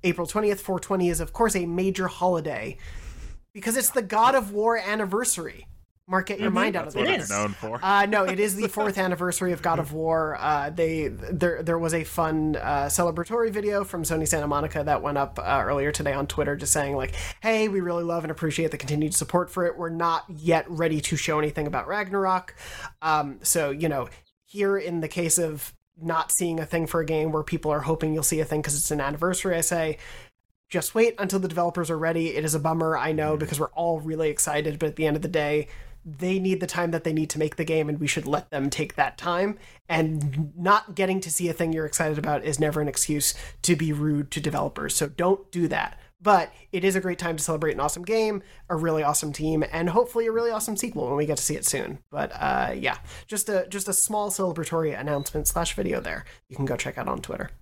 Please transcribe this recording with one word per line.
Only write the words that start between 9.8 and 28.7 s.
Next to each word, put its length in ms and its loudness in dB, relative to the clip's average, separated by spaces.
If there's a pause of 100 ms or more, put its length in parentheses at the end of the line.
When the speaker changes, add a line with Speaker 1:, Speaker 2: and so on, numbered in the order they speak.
Speaker 1:
War. 480 0
Uh, 300 0
they, 400 0
there, 540 0
there 140 2
was 160 0
a 120 0
fun, 500 0
uh, 300 0
celebratory 640 0
video 320 0
from 200 -4
Sony 220 0
Santa 220 2
Monica 380 0
that 160 2
went 160 0
up, 200 -2
uh, 280 2
earlier 260 2
today 220 0
on 140 -2
Twitter, 280 0
just 160 -2
saying, 240 2
like, 180 -2 (280)
"Hey, 260 2
we 140 0
really 240 -2
love 180 -2
and 80 -4
appreciate 400 -2
the 60 -6
continued 360 0
support 380 0
for 140 0
it. 120 0
We're 120 -4
not 400 0
yet 420 2
ready 300 0
to 160 0
show 220 0
anything 280 0
about 220 -4
Ragnarok." 680 0 (460)
Um, 420 0
so, 280 2
you 180 0
know, 180 -2 (380)
here 320 0
in 240 -2
the 80 -4
case 280 0
of 360 -4 (280)
not 300 0
seeing 300 0
a 40 -4
thing 220 0
for 140 0
a 40 -2
game 240 0
where 140 0
people 280 -2
are 100 0
hoping 320 0
you'll 100 0
see 160 2
a 60 2
thing 180 -2
'cause 100 -2